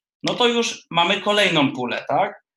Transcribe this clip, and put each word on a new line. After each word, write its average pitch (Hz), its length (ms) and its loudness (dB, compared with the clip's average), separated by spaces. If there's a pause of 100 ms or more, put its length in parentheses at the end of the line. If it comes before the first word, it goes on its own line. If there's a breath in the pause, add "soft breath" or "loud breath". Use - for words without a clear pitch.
(220)
no - 120 -2
to 240 140 2
już 233 420 -2
mamy 175 300 0
kolejną 185 520 2
pulę, 120 360 -6
tak? 180 360 -2 (120)